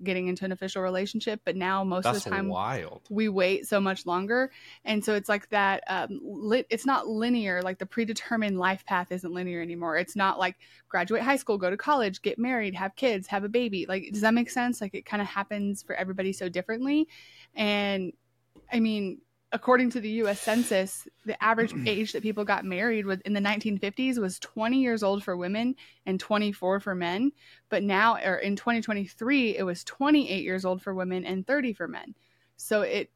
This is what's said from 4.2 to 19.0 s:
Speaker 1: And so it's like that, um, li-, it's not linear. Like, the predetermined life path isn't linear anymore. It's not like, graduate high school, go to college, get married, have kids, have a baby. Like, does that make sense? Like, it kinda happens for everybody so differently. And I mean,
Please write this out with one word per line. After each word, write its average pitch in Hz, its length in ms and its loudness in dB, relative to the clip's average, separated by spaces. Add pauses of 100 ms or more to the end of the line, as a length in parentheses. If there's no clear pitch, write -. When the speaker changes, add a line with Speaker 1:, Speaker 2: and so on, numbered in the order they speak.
Speaker 1:
And 214 180 0
so 214 120 2
it's 202 120 -2
like 208 220 0
that, 196 380 2
um, 185 360 -4
li-, 208 460 0
it's 226 160 -2
not 269 240 2
linear. 220 520 0
Like, 185 180 -4
the 190 60 -6
predetermined 214 720 -2
life 190 280 0
path 180 260 0
isn't 180 220 -6
linear 180 280 -4
anymore. 170 360 -2
It's 175 180 -2
not 196 240 2
like, 185 200 0 (280)
graduate 196 360 0
high 269 120 4
school, 233 220 0
go 185 120 2
to 196 80 0
college, 233 440 2
get - 180 -2
married, 233 360 0
have 190 200 -4
kids, 214 320 0
have 202 160 -2
a 208 60 -2
baby. 220 360 0
Like, 190 280 -4
does 208 80 -2
that 220 120 6
make 240 160 4
sense? 247 320 -2
Like, 196 140 -6
it 202 100 -10
kinda 208 200 -2
happens 202 580 -4
for - 120 -8
everybody 190 380 -2
so 190 140 -6
differently. 247 600 0 (440)
And 202 600 0 (580)
I 240 80 2
mean, 214 420 0 (320)